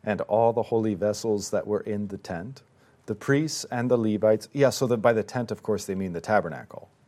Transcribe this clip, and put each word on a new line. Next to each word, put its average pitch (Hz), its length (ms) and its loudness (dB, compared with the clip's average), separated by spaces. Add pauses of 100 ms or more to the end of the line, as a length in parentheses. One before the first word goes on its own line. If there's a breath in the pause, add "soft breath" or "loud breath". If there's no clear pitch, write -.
and 101 200 -2
all 117 300 4
the 113 100 0
holy 110 320 0
vessels 104 560 -2
that 101 160 -2
were 104 140 -2
in 104 280 -6
the 98 100 -10
tent, 95 440 -10 (440 soft breath)
the 113 80 -4
priests 147 560 0
and 123 200 -2
the 123 80 6
Levites. 110 540 2
Yeah, 139 180 4
so 127 160 -2
the, 120 100 2
by 117 160 4
the 110 100 2
tent, 120 280 -6
of 104 120 -8
course, 101 220 -2
they 98 100 -4
mean 95 180 -4
the 85 80 -6
tabernacle, 85 680 -2 (200)